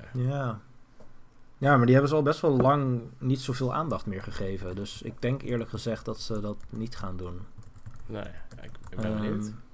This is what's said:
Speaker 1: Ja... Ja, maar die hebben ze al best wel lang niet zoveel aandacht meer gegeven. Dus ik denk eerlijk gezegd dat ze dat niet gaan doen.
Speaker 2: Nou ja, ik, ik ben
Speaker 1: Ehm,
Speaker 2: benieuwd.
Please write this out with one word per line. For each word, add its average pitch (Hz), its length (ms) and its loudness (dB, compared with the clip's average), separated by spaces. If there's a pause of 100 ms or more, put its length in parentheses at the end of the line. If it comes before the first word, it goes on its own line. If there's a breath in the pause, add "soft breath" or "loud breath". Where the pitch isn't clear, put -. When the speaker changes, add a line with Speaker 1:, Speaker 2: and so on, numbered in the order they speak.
(280)
Speaker 1:
Ja... 127 320 -4 (960)
Ja, 139 180 6
maar 120 80 8
die 123 100 12
hebben 139 160 8
ze 156 60 4
al 151 60 6
best 143 180 2
wel 147 160 4
lang 127 460 4 (160)
niet 131 220 0
zoveel 127 340 -2
aandacht 143 320 -2
meer 95 160 -6
gegeven. 95 540 -4
Dus 101 260 -8
ik 113 200 -8
denk 135 200 -2
eerlijk 117 280 -4
gezegd 110 340 -6
dat 110 160 -6
ze 107 200 -4
dat 104 160 -6 (120)
niet 110 280 -8
gaan 92 200 -6
doen. 90 240 -8 (680)
Speaker 2:
Nou 104 180 -8
ja, - 380 -12
ik, - 80 -12 (200)
ik - 60 -10
ben 113 80 -4
Speaker 1:
Ehm, 107 160 -2
Speaker 2:
benieuwd. 107 320 -4 (220)